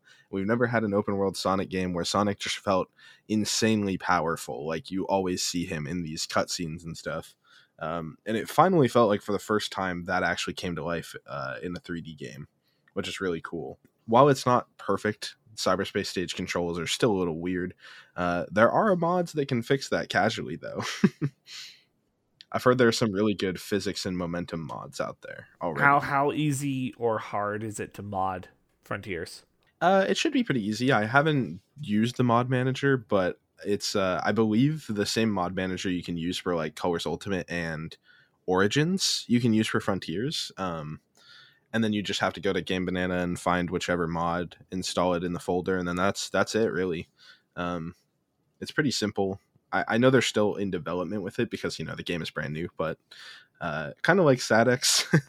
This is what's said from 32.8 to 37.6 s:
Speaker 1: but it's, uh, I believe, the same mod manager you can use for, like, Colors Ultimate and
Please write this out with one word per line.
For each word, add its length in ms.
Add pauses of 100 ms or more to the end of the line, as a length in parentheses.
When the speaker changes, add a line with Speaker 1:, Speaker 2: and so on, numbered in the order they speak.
Speaker 1:
but 440 (260)
it's, 300
uh, 280
I 100
believe, 540
the 180
same 260
mod 240
manager 340
you 140
can 140
use 200
for, 180
like, 200
Colors 300
Ultimate 440
and 480 (480)